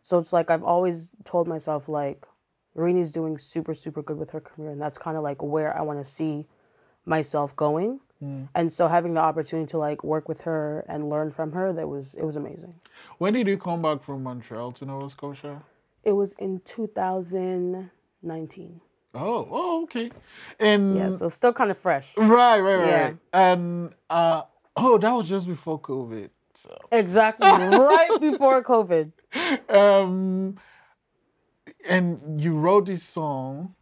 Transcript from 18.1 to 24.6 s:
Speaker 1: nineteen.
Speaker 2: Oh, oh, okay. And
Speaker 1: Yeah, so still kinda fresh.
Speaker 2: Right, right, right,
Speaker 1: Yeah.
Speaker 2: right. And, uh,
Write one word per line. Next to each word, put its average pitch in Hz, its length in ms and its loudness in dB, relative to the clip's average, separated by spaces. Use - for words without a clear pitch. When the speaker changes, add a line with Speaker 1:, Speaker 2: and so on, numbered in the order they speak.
Speaker 1:
nineteen. 170 580 -12
Speaker 2:
Oh, 165 380 -6
oh, 339 320 -4
okay. 240 260 -8
And 202 360 4
Speaker 1:
Yeah, 190 160 0
so 180 180 -4
still 240 240 2
kinda 208 220 0
fresh. 147 420 -2
Speaker 2:
Right, 226 420 8
right, 190 180 4
right, 170 100 2
Speaker 1:
Yeah. 165 160 4
Speaker 2:
right. 156 140 -4
And, 175 600 4
uh, 165 320 2